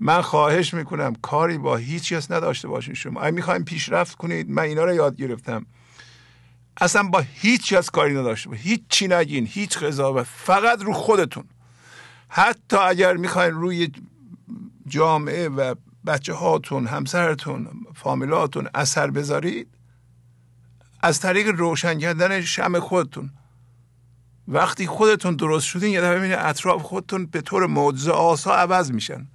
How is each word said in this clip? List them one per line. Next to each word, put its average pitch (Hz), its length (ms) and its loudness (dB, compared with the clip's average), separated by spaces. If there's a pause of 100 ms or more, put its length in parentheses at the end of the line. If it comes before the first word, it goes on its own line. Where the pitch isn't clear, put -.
من 165 200 4
خواهش 156 540 2
می‌کنم 147 400 -4
کاری 160 440 -2
با 135 180 0
هیچ 143 360 -6
کس 165 180 -4
نداشته 165 380 -2
باشین. 127 260 -8
شما - 260 -10
اگه 151 100 0
می‌خواین 175 340 -2
پیشرفت 165 500 -2
کنید، 165 360 -8
من 143 120 -2
اینا 156 220 0
رو 180 100 2
یاد 143 220 2
گرفتم، 120 500 -8 (1120)
اصلاً 196 220 4
با 180 200 2 (120)
هیچ 214 400 2
کس 175 160 4
کاری 147 240 2
نداشته 120 360 -2
باشین، 113 140 -12
هیچ 220 240 -2
چی 196 200 0
نگین، 147 380 2
هیچ 202 320 -6
قضاوت، 135 480 0
فقط 202 560 2
رو 202 100 -2
خودتون. - 520 2 (840)
حتی 214 480 2
اگر 185 400 4
می‌خواین 180 360 0
روی 170 400 -2 (920)
جامعه 151 640 2
و 135 260 -2 (320)
بچه 147 260 -2
هاتون، 147 540 0
همسرتون، 139 840 -2 (260)
فامیلاتون 139 800 -2
اثر 143 360 0
بذارید، 147 580 -4 (1300)
از 165 180 2
طریق 196 280 2
روشن 170 500 0
کردن 175 420 0
شمع 175 380 -2
خودتون. 160 520 -2 (1160)
وقتی 175 380 0
خودتون 185 500 2
درست 156 300 0
شدین، 202 260 -2
یه 185 80 0
دفعه 175 180 2
ببینید 190 200 0
اطراف 156 440 0
خودتون 185 440 -6
به 160 140 -6
طور 185 260 0
معجزه 143 440 2
آسا 165 440 4
عوض 175 380 2
می‌شن. 123 420 -6